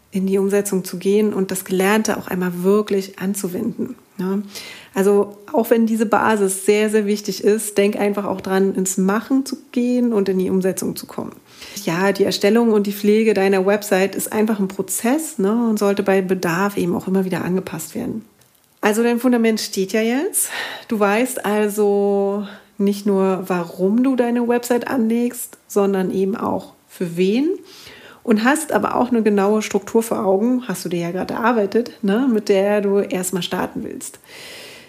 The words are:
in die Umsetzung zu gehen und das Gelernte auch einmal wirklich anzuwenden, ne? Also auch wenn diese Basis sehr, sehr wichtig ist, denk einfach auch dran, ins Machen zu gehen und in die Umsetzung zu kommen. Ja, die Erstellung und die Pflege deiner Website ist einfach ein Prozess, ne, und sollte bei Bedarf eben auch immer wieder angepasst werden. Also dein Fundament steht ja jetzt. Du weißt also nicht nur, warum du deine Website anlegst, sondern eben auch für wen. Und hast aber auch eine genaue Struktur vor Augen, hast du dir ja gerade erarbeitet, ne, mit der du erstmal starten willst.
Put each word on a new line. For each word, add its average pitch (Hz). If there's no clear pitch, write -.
in 190
die 196
Umsetzung 196
zu -
gehen 202
und 190
das 185
Gelernte 202
auch -
einmal 180
wirklich 196
anzuwenden, 190
ne? 196
Also 202
auch 226
wenn 233
diese 220
Basis 202
sehr, 214
sehr 214
wichtig 202
ist, 214
denk 202
einfach 202
auch 190
dran, 190
ins 190
Machen 226
zu -
gehen 240
und 196
in 190
die 185
Umsetzung 185
zu -
kommen. -
Ja, 185
die 196
Erstellung 226
und 208
die 202
Pflege 214
deiner 190
Website 202
ist -
einfach 214
ein 196
Prozess, 233
ne, 196
und 214
sollte 202
bei 196
Bedarf 185
eben 175
auch 175
immer 190
wieder 180
angepasst 175
werden. 220
Also 214
dein 233
Fundament 233
steht 190
ja 220
jetzt. 262
Du 220
weißt 208
also 202
nicht 202
nur, 190
warum 185
du 262
deine 240
Website 240
anlegst, 240
sondern 196
eben 190
auch 190
für 170
wen. 220
Und 220
hast 302
aber -
auch 240
eine 233
genaue 208
Struktur 208
vor 220
Augen, 233
hast 180
du 175
dir 170
ja 170
gerade 180
erarbeitet, 226
ne, 226
mit 214
der 202
du 202
erstmal 185
starten -
willst. -